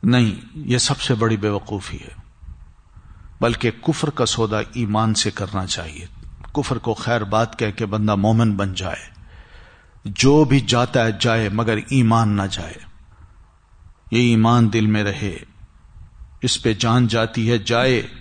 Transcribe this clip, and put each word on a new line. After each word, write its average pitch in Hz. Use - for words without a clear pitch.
نہیں، 117
یہ 123
سب -
سے -
بڑی 113
بے 101
وقوفی 101
ہے، -
بلکہ 117
کفر 151
کا 123
سودا 110
ایمان 110
سے 104
کرنا 95
چاہیے۔ 82
کفر 135
کو 113
خیر 117
بات 107
کہہ 107
کے 107
بندہ 107
مومن 110
بن 95
جائے، 90
جو 135
بھی 135
جاتا 120
ہے 113
جائے 113
مگر 107
ایمان 113
نہ 101
جائے، 85
یہ 113
ایمان 117
دل 110
میں 107
رہے، 98
اس -
پہ 113
جان 117
جاتی 113
ہے 120
جائے 120